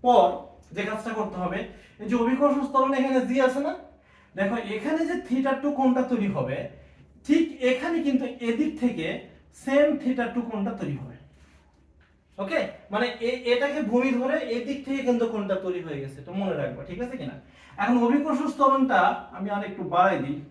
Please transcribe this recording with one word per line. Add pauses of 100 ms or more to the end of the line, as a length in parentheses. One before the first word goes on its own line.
পর (480)
যে
কাজটা
করতে
হবে, (440)
এই
যে (100)
অভিকর্ষ (160)
ত্বরণ
এখানে
জি (100)
আছে
না, (640)
দেখো (180)
এখানে (100)
যে (120)
theta (100)
two
কোণটা (100)
তৈরি
হবে (680)
ঠিক (260)
এখানে (100)
কিন্তু (240)
এদিক (120)
থেকে (580)
সেম (160)
theta (100)
two
কোণটা
তৈরি
হবে, (1300)
ওকে? (320)
মানে (220)
এ-, (120)
এটাকে (100)
ভূমি (100)
ধরে (200)
এদিক
থেকে
কিন্তু
কোণটা
তৈরি
হয়ে
গেছে,
এটা
মনে
রাখবা,
ঠিক
আছে
কিনা? (460)
এখন (100)
অভিকর্ষ (180)
ত্বরণটা (360)
আমি
আর
একটু (100)
বাড়াই
দিই (120)